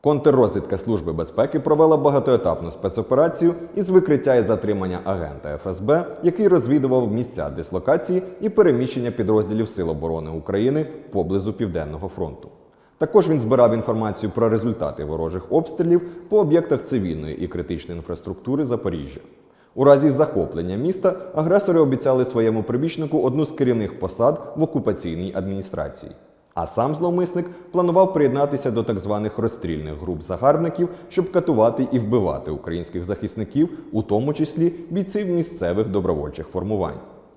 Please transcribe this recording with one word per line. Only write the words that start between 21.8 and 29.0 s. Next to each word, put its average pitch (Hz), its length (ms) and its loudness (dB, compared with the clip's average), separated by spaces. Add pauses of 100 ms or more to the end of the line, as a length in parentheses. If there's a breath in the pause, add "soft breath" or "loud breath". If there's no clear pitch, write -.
обіцяли 131 440 2
своєму 113 380 0
прибічнику 151 600 -2
одну 139 220 2
з 143 60 -6
керівних 113 500 0
посад 123 560 0
в 151 60 0
окупаційній 95 720 -2
адміністрації. 92 760 -8 (420)
А 82 120 -4
сам 139 280 -2
зловмисник 175 520 0 (260 loud breath)
планував 180 420 4
приєднатися 143 560 2
до 113 120 0
так 101 160 -2
званих 104 400 -4